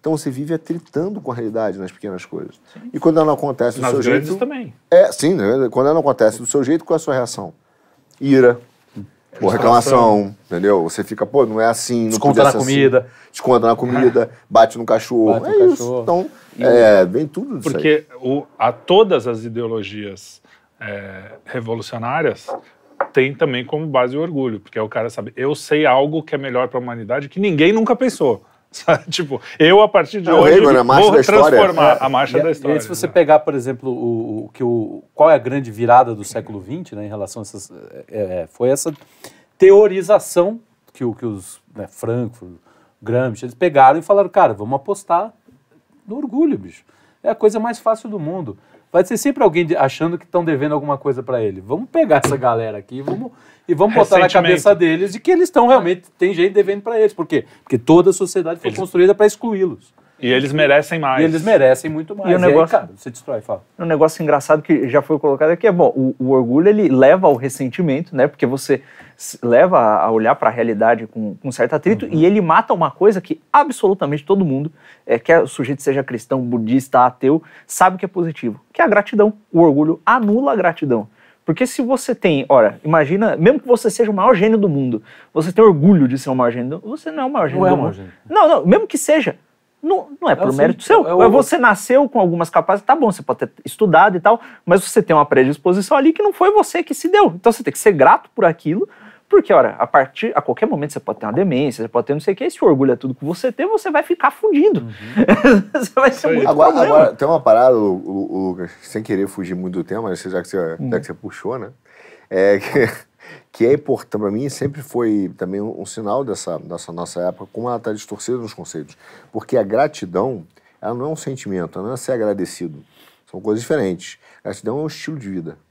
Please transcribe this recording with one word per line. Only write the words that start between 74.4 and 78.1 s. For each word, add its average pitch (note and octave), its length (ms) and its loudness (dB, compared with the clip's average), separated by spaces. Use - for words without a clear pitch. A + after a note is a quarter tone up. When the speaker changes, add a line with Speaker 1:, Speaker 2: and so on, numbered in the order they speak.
Speaker 4:
mundo, D3 260 -4
é, A#2 140 0
quer E3 220 4
o C#3+ 60 -2
sujeito - 360 -6
seja C3+ 180 -2
cristão, B2+ 400 -6
budista, B2 640 0
ateu, C3+ 380 0
sabe F#3 300 0
que G3+ 80 -8
é - 20 -10
positivo, D#3+ 540 -8